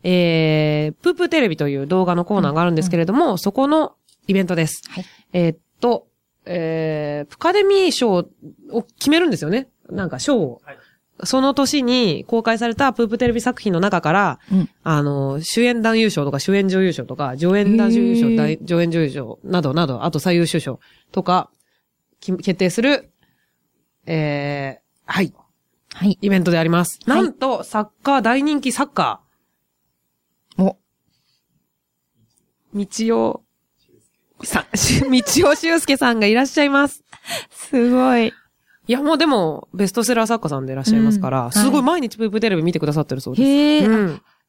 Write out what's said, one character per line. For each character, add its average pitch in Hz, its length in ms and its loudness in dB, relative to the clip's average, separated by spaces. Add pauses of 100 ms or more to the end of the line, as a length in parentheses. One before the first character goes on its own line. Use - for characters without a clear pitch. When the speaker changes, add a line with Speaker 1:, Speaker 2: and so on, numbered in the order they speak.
Speaker 1:
え 156 880 2
ー、 - 120 -18
プ 359 80 2
ー - 40 -2
プ 359 80 -2
ー 339 60 -2
テ 320 120 0
レ 220 80 2
ビ 156 80 -4
と 147 100 -2
い 139 100 -2
う 139 100 -6
動 185 180 2
画 175 80 0
の 175 100 0
コ 202 140 -2
ー 185 40 2
ナ 143 100 0
ー - 20 -6
が 160 80 0
あ 175 40 2
る 175 60 2
ん 165 40 0
で 156 80 0
す 180 80 -2
け 170 60 0
れ 165 80 2
ど 190 80 -2
も、 311 120 4
Speaker 2:
う - 40 0
ん、 - 20 0
う - 40 -2
ん。 - 40 -6
Speaker 1:
そ 196 120 -2
こ 269 160 0
の 311 280 0 (320)
イ 196 80 0
ベ 190 80 2
ン 170 40 -2
ト 180 60 -4
で 165 140 0
す。 - 220 -10
Speaker 2:
は 185 120 -12
い。 - 40 -14 (280)
Speaker 1:
え 175 160 2
ー 160 60 -4
っ - 20 -20 (240)
と、 233 260 0 (380)
え 156 840 -4
ー、 - 40 -20
プ - 80 -20
カ 339 120 0
デ 403 120 2
ミ 392 240 4
ー - 40 2
賞 226 220 0
を 175 120 0 (760)
決 - 100 0
め 320 100 4
る 359 80 2
ん 262 40 2
で 170 60 -2
す - 60 -8
よ 147 60 -4
ね。 254 200 -2 (200)
な 190 160 -6
ん - 40 -8
か 131 100 -10
賞 269 200 2
を。 127 240 -4
Speaker 3:
は 139 100 -20
い。 - 40 -20 (460)
Speaker 1:
そ 254 180 0
の 269 140 2
年 277 260 0
に 240 460 0
公 226 160 0
開 226 160 0
さ 233 80 -2
れ 226 80 -4
た 262 180 0
プ 233 120 0
ー 202 40 -8
プ 233 60 -2
ー - 20 -10
テ 254 80 0
レ 233 80 0
ビ 233 80 -2
作 247 180 -4
品 196 140 -2
の 165 60 0
中 190 220 0
か 151 100 -2
ら、 185 280 0 (120)
Speaker 2:
う 190 40 2
ん。 180 140 2 (140)
Speaker 1:
あ 151 180 0
の、 139 400 -2
主 226 220 -2
演 240 180 0
男 226 180 2
優 214 120 2
賞 143 140 -2
と 139 60 -2
か、 139 80 -4
主 190 140 0
演 196 160 2
女 190 140 2
優 175 100 2
賞 123 120 -8
と 123 100 -12
か、 135 240 -6
助 180 180 2
演 208 180 4
男 226 160 4
優 233 240 2
賞、 233 120 4
Speaker 2:
へ - 20 2
ー。 226 80 2
Speaker 1:
大-、 156 220 0
助 175 240 -4
演 170 80 0
女 165 100 0
優 147 80 0
賞 131 340 -10
な 175 200 -2
ど 135 100 -2
な 165 140 0
ど、 123 160 -6
あ 143 80 -2
と 147 80 -4
最 180 160 0
優 170 100 2
秀 160 140 -2
賞 131 200 -8 (320)
と - 120 -4
か、 180 260 -2 (680)
き-、 - 180 -8
決 180 160 -4
定 185 160 0
す 226 140 -2
る、 277 260 0 (960)
え 143 760 -4
ー、 - 20 -20 (260)
は 190 160 -4
い。 - 100 -6 (640)
Speaker 2:
は 180 100 -4
い。 202 160 0
Speaker 1:
イ 202 80 -2
ベ 196 80 2
ン 180 60 2
ト 170 80 0
で 165 80 2
あ 165 40 0
り 165 60 0
ま 170 160 2
す。 - 220 -12
Speaker 2:
は 269 100 2
い。 370 60 2
Speaker 1:
な 330 60 0
ん - 40 -10
と、 254 300 -4
サ 214 180 -4
ッ 208 60 -6 (160)
カ 277 140 2
ー、 226 40 0
大 254 220 0
人 294 180 0
気 254 100 -2
サ - 120 -4
ッ - 100 -6
カ 123 300 -2
ー。 - 20 -20 (1300)
Speaker 2:
お。 190 200 0 (2000)
Speaker 1:
み 202 140 -6
ち 226 240 -4
お 226 300 -2 (1000)
さ - 280 -4
ん、 - 40 -8
<laughs> - 20 -2
し-、 - 320 2
み 254 140 4
ち 330 200 2
お 294 120 6
し 330 140 -4
ゅ 330 40 2
う 330 60 2
す - 80 -4
け 269 100 2
さ 247 160 0
ん 220 60 -2
が 208 80 2
い 214 60 4
ら 247 100 4
っ - 20 4
し 262 120 -4
ゃ 294 60 4
い 285 60 2
ま 277 180 2
す。 - 160 -12 (480)
Speaker 2:
す 247 400 0
ご 254 260 4
い。 226 100 2 (600)
Speaker 1:
い - 20 2
や、 254 100 0
も 302 120 2
う 302 40 2
で 320 80 2
も、 190 480 0
ベ 190 140 0
ス 190 40 -4
ト 233 120 -2
セ 233 120 0
ラ 226 80 2
ー 214 40 0
作 226 160 -2
家 165 60 -4
さ 139 120 -6
ん 135 40 -8
で 131 80 -8
い - 20 -6
ら 135 80 -6
っ - 20 -6
し 220 100 4
ゃ - 20 4
い 226 40 4
ま 220 100 4
す 208 80 2
か 156 100 -2
ら、 131 100 0
Speaker 2:
う - 20 0
ん。 - 40 -4
は 127 40 -8
い。 127 40 -8
Speaker 1:
す 214 160 2
ご 294 100 2
い - 20 2
毎 320 200 2
日 226 160 -6
ぷ 220 80 -2
ー 202 60 -2
ぷ 214 60 -4
ー - 20 0
テ 220 120 0
レ 185 40 0
ビ 156 80 0
見 175 80 2
て 160 80 -2
く 151 60 -2
だ 147 80 0
さ 151 80 0
っ 147 40 -2
て 127 100 -6
る 135 60 -8
そ 127 100 -10
う 127 40 -8
で 247 80 2
す。 277 60 4
Speaker 2:
へ 294 300 4
ー。 220 100 4
Speaker 1:
う 226 60 4 (160)
ん。 143 40 -8
Speaker 2:
あ、 - 60 -18 (280)